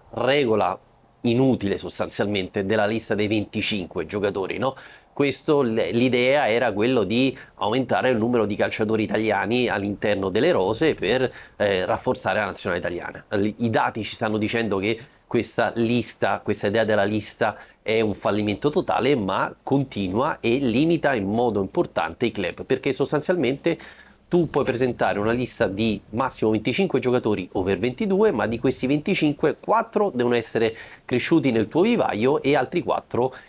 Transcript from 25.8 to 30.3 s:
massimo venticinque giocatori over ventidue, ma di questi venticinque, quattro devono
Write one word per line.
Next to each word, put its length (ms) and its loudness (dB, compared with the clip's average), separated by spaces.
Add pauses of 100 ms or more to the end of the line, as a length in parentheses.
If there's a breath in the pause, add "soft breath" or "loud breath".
massimo 400 0
venticinque 500 0
giocatori 500 0
over 260 0
ventidue, 540 0
ma 160 0
di 120 -4
questi 280 0
venticinque, 720 0
quattro 560 0
devono 200 2